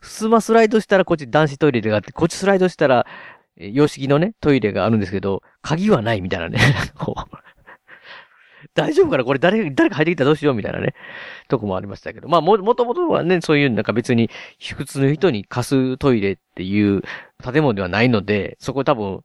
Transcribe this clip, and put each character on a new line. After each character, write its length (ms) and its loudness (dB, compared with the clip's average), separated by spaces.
襖 400 0
ス 120 0
ラ 100 6
イ 60 4
ド 100 2
し 80 -6
た 100 2
ら 80 4
こ 100 0
っ 20 -2
ち 120 -10
男 180 4
子 100 -6
ト 120 4
イ 20 0
レ 100 0
が 160 0
あ 20 2
っ 20 -12
て、 100 -16
こ 140 -2
っ 20 4
ち 80 -4
ス 100 -6
ラ 100 4
イ 40 4
ド 80 2
し 80 -4
た 120 2
ら、 180 4
え、 140 -14
洋 160 2
式 200 -6
の 120 2
ね、 220 -2
ト 120 4
イ 60 4
レ 140 0
が 120 0
あ 40 2
る 80 4
ん 20 4
で 60 -2
す 60 -10
け 80 -4
ど、 240 -4
鍵 280 -2
は 120 4
な 120 -2
い 80 -2
み 80 -6
た 80 -4
い 20 -6
な 100 -6
ね。 100 -4
<laughs> 180 -10
こ 200 -6
う。 200 -14
大 200 0
丈 100 6
夫 60 2
か 80 0
な？ 60 0
こ 100 0
れ 60 -2
誰、 320 2
誰 180 2
か 80 -10
入 60 4
っ 20 2
て 60 0
き 60 -2
た 60 0
ら 40 2
ど 40 4
う 40 4
し 100 -4
よ 60 2
う 40 2
み 80 -4
た 60 -6
い 40 -8
な 60 -6
ね、 140 -4
と 120 -2
こ 80 -8
も 80 -2
あ 60 -4
り 60 -12
ま 80 -14
し 60 -20
た 120 -12
け 80 -20
ど。 60 -18
ま 120 2
あ、 20 -4
も、 160 2
元 280 0
々 280 -2
は 100 0
ね、 180 0
そ 140 0
う 20 4
い 80 2
う 40 2
な 120 -2
ん 20 -2
か 100 -2
別 200 -2
に、 160 2
普 100 -10
通 160 -10
の 120 2
人 180 0
に 140 -4
貸 220 -6
す 300 0
ト 160 2
イ 80 0
レ 120 0
っ 40 -10
て 80 -8
い 340 2
う 40 -2
建 200 -2
物 120 2
で 80 -4
は 60 -4
な 160 0
い 60 4
の 120 2
で、 380 -4
そ 140 -8
こ 100 -4
多 120 2
分 300 -8